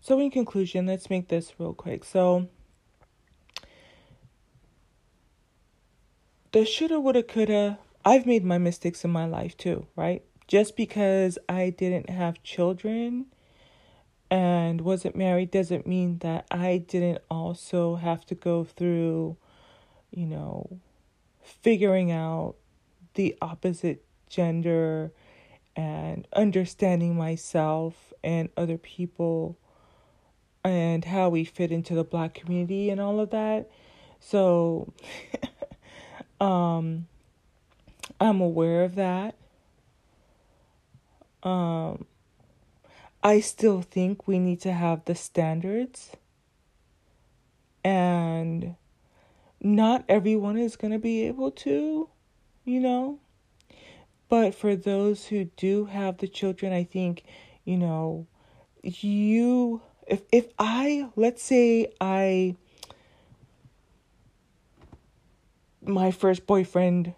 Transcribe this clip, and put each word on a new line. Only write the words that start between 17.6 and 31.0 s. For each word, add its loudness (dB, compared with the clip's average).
have -4
to -6
go -2
through, -2
you -6
know, -10
figuring 2
out -4
the -2
opposite -4
gender -2
and -8
understanding 2
myself -2
and -2
other -2
people -6
and 0